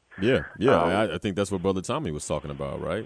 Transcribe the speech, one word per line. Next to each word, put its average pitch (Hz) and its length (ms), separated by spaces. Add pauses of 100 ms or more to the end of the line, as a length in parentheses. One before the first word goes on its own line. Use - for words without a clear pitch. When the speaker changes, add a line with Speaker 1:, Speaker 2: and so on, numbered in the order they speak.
(220)
Speaker 1:
Yeah, 104 220 (160)
yeah. 120 220
Speaker 2:
Um, 85 80
Speaker 1:
I, 95 260
I - 20
think 95 180
that's 101 160
what 92 120
Brother 95 180
Tommy 120 300
was 73 140
talking 73 260
about, 69 300
right? 90 240